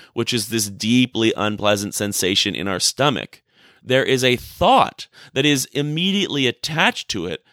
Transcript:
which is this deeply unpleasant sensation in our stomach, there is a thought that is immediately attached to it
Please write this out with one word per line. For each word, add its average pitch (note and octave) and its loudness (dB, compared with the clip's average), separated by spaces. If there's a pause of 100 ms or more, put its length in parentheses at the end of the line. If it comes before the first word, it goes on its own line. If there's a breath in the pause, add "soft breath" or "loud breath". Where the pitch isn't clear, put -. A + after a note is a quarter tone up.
(120)
which A#2 -2
is A2 -2
this A2 -2
deeply A2+ 2
unpleasant G#2 -2
sensation G2+ -2
in E2+ -6
our F#2+ -4
stomach, - -2 (380 soft breath)
there B2+ 2
is B2 2
a B2 4
thought - 2 (280 loud breath)
that C3+ 2
is C#3 2
immediately D3+ 0
attached E3 -2
to F2+ -4
it E2 -8